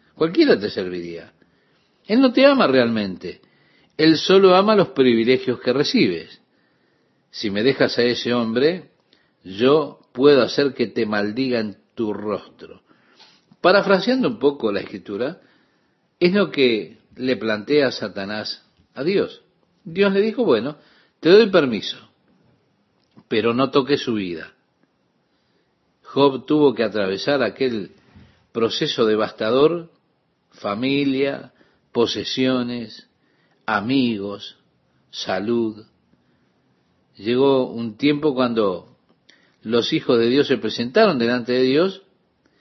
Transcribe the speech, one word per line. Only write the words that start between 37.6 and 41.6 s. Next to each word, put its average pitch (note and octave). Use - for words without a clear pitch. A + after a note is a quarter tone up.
un A2+
tiempo D3
cuando A2+
los A2+
hijos C3+
de A#2
Dios C#3+
se C3
presentaron B2+
delante A#2+
de B2+